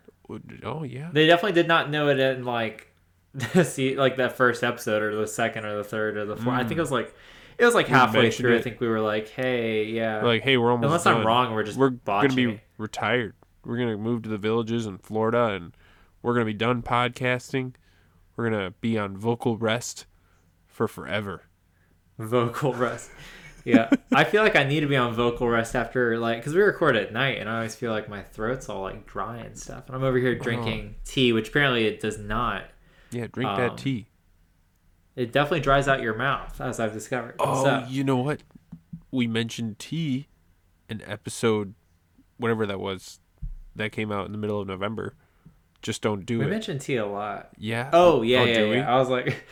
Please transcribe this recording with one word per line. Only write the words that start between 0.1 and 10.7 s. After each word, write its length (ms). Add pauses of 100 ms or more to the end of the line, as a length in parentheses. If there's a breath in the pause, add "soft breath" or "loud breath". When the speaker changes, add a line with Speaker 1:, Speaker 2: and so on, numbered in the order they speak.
Speaker 1:
Oh, 180
yeah. 300
Speaker 2:
They 140
definitely 260
did 160
not 220
know 180
it 100
in, 260
like, 480 (200)
<laughs> 220
the 300
se-, 320
like, 200
that 200
first 280
episode 380
or 120
the 120
second 380
or 120
the 80
third 320
or 80
the 120
fourth. 200
I 80
think 80
it 40
Speaker 1:
Mm. 40
Speaker 2:
was, 120
like, 220 (440 loud breath)
it 60
was, 100
like, 120
Speaker 1:
We 60
Speaker 2:
halfway 300
Speaker 1:
mentioned 240
Speaker 2:
through. 80
I 40
Speaker 1:
it. 60
Speaker 2:
think 160
we 80
were 120
like, 280
"Hey, 560
yeah." 380
Speaker 1:
Like, 200
"Hey, 140
we're 160